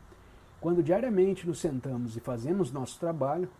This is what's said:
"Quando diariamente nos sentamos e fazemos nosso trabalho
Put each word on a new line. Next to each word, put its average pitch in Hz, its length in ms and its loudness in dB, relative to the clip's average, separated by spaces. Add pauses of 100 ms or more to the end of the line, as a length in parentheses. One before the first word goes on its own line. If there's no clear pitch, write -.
(600)
"Quando 170 220 2
diariamente 190 640 2
nos 156 120 -4
sentamos 123 560 -2
e 117 40 -6
fazemos 131 520 -2
nosso 131 280 -6
trabalho 165 500 -2 (100)